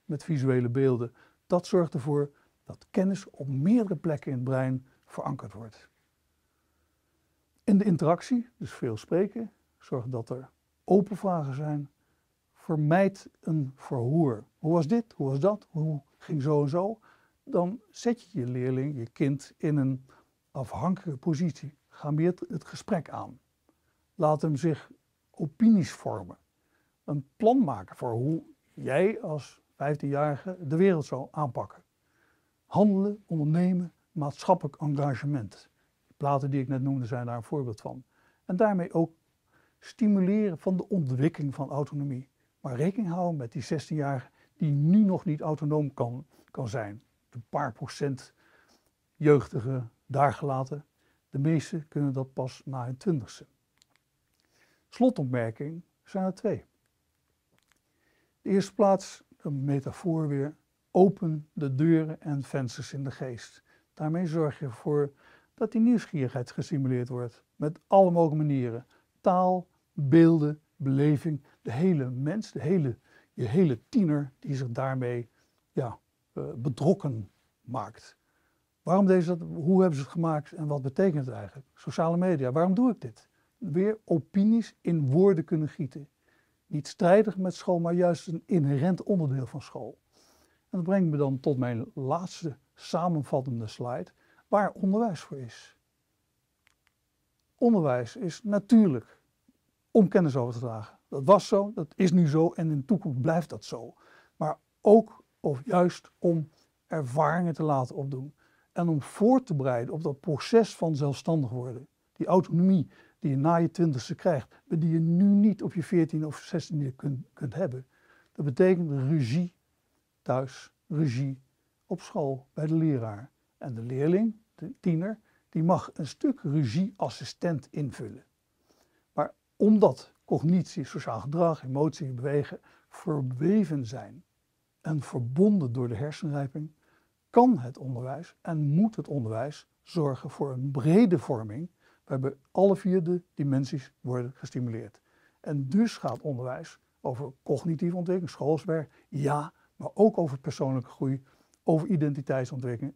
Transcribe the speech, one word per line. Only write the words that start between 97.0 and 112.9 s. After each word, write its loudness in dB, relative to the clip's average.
Onderwijs 2
is -8
natuurlijk 4
om 6
kennis 4
over -2
te -8
dragen. -10
Dat -6
was 6
zo, 0
dat -8
is 2
nu 6
zo 2
en -4
in 0
de -4
toekomst -2
blijft 0
dat -14
zo. -14
Maar -6
ook 6
of -4
juist 0
om 0
ervaringen 0
te -4
laten 0
opdoen. -8
En -2
om 0
voor 4
te -6
bereiden -2
op -6
dat -6
proces 2
van -2
zelfstandig -2
worden. -10
Die -6
autonomie 4